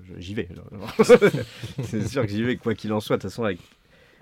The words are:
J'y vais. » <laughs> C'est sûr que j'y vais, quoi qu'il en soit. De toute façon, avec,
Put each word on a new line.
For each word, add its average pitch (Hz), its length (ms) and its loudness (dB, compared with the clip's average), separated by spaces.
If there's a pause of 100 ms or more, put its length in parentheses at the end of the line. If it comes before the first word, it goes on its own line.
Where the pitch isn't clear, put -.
(180)
J'y 90 160 -12
vais. » 107 160 -6 (480)
<laughs> - 880 4
C'est 101 240 -4
sûr 131 160 -2
que 101 60 -2
j'y 104 120 -2
vais, 120 160 0
quoi 113 160 -2
qu'il 107 200 -6
en 107 60 0
soit. 120 180 -2
De - 40 -4
toute 101 80 -8
façon, 117 140 -8
avec, 98 160 -2 (640)